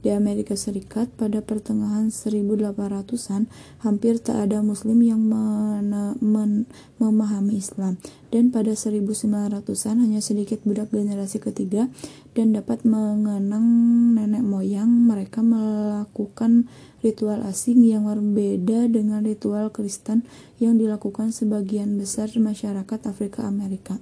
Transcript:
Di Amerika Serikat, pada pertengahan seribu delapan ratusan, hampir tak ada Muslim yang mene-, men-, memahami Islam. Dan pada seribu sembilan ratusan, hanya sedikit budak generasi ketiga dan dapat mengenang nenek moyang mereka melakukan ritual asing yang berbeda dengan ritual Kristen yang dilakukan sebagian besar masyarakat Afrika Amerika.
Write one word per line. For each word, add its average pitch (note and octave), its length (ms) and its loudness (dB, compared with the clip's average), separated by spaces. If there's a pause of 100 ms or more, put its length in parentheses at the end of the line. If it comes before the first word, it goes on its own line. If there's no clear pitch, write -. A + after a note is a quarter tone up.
Di G#3 80 2
Amerika G#3 400 -2
Serikat, G3+ 560 -6
pada G#3+ 320 -4
pertengahan G#3+ 720 -4
seribu G#3 400 -2
delapan G3+ 480 -4
ratusan, G#3+ 480 -4 (320)
hampir A3+ 400 0
tak G#3+ 240 -2
ada G#3+ 160 0
Muslim G#3+ 400 2
yang A3+ 160 4
mene-, G#3+ 1040 -2
men-, G#3+ 480 0 (320)
memahami G#3+ 560 2
Islam. F#3+ 400 -4 (320)
Dan A#3+ 240 4
pada A3 240 0
seribu G#3+ 400 -2
sembilan G#3 400 -2
ratusan, G#3+ 480 0
hanya G#3+ 160 0
sedikit G#3 480 -4
budak G#3 240 -2
generasi G3+ 480 -4
ketiga G#3 480 -2 (480)
dan A3 160 4
dapat A#3 320 -4
mengenang G#3+ 800 0 (480)
nenek G#3+ 320 2
moyang G3+ 640 4
mereka G3+ 320 -2
melakukan G#3+ 1300 2 (320)
ritual G#3+ 400 0
asing A#3 480 4
yang G#3+ 160 0
berbeda G#3 800 0
dengan G#3+ 400 0
ritual G#3+ 480 -4
Kristen G#3+ 560 -4 (320)
yang A#3 160 4
dilakukan G#3+ 560 -2
sebagian G#3 640 -2
besar G#3+ 400 -6
masyarakat G#3+ 640 -2 (100)
Afrika G3+ 400 -6
Amerika. G3 520 -6